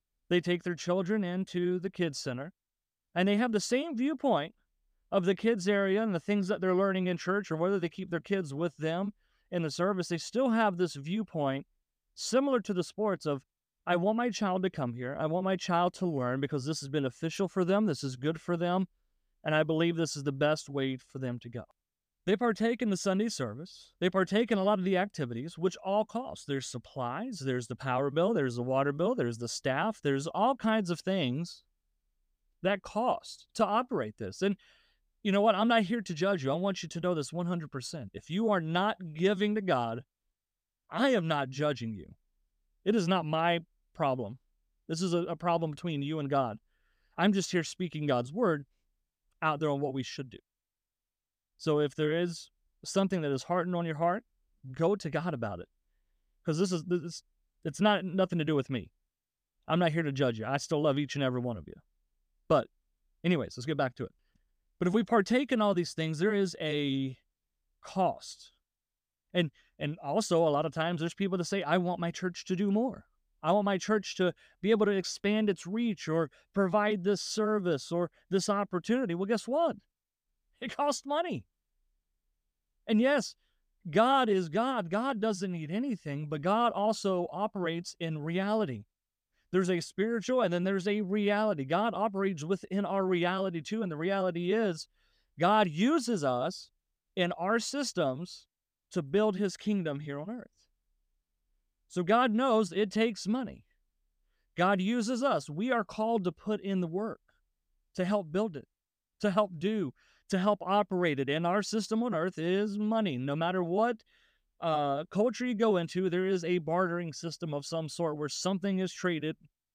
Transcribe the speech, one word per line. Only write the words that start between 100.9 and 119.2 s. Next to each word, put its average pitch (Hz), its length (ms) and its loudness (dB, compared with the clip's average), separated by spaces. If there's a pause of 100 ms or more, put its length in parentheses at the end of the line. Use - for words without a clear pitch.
So 180 160 -4
God 226 280 4
knows 220 400 2
it 190 200 0
takes 220 360 -2
money. 226 380 -4 (920)
God 185 260 2
uses 233 420 0
us. 226 260 0
We 190 220 -2
are 233 120 0
called 220 420 -2
to 175 60 0
put 208 300 -4
in 196 200 -2
the 175 60 -2
work, 190 340 -6 (760)
to 185 100 -2
help 190 260 -2
build 190 240 -2
it, 131 120 -14 (540)
to 208 100 2
help 196 260 2
do, 185 360 0 (360)
to 196 80 0
help 196 240 4
operate 180 580 2
it. 135 80 0
And 156 200 0
our 196 160 2
system 220 400 0
on 240 100 -2
earth 180 240 0
is 196 400 0
money. 214 400 0
No 139 180 -2
matter 180 280 0
what, 214 400 0 (580)
uh, 147 480 0
culture 220 360 0
you 247 100 -2
go 214 220 4
into, 175 320 0
there 180 180 0
is 185 160 0
a 180 160 2
bartering 170 540 -2
system 160 400 -8
of 143 120 -4
some 160 240 -4
sort 156 280 -2
where 147 120 -4
something 190 480 0
is 185 160 -2
traded 156 440 -2 (380)